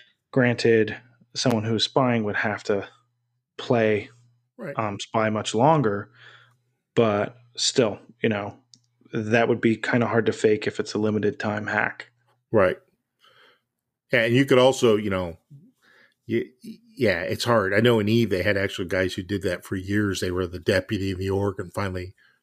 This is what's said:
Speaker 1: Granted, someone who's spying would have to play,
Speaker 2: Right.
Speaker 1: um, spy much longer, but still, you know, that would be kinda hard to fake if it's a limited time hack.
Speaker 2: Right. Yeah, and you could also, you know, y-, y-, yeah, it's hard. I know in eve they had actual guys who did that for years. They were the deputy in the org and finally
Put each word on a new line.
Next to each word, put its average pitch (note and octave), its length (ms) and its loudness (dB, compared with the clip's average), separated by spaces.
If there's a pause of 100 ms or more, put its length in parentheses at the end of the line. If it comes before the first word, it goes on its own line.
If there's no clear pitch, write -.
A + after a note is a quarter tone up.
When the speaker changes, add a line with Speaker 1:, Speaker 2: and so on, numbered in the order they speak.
(300)
Speaker 1:
Granted, A#2 640 2 (380)
someone A2+ 300 0
who's A2 200 -2
spying A#2+ 400 0
would G2+ 120 -4
have G#2+ 280 -4
to G2+ 240 -2 (680)
play, G#2+ 500 0 (480)
Speaker 2:
Right. - 220 -10
Speaker 1:
um, G#2 220 -6
spy A2 300 -2
much G#2+ 240 -4
longer, A2+ 560 2 (840)
but G#2+ 420 0 (200)
still, G#2+ 420 0 (240)
you A#2+ 60 0
know, G#2 280 -4 (560)
that A#2 360 2
would A2+ 120 0
be A2+ 160 2
kinda A#2+ 300 0
hard A2 200 0
to A2 60 2
fake G#2+ 360 2
if - 100 -4
it's - 160 -6
a G#2+ 40 -2
limited G#2+ 420 0
time G#2+ 260 -4
hack. G#2+ 440 -4 (420)
Speaker 2:
Right. G2 260 4 (1300)
Yeah, A#2+ 100 4
and A#2 120 2
you C3+ 100 6
could C3+ 140 6
also, B2+ 380 6
you G#2 140 -4
know, F2+ 280 -4 (880)
y-, A2+ 220 -2 (140)
y-, A2+ 140 -16 (160)
yeah, F#2 280 0
it's - 220 -6
hard. G#2 300 2
I G#2+ 60 2
know A#2 180 4
in G#2 100 0
eve A2+ 220 2
they F2+ 140 -2
had G2+ 120 2
actual G2 280 -4
guys F#2 300 -2
who G2 100 -6
did F#2 180 -4
that F2+ 220 -4
for - 100 -8
years. G2 460 -2
They F#2 100 -2
were F2+ 160 -2
the F2 140 -12
deputy G2 500 -2
in F2+ 80 -6
the F#2+ 120 -4
org G2 280 -2
and F2+ 160 -12
finally F#2 400 -6 (280)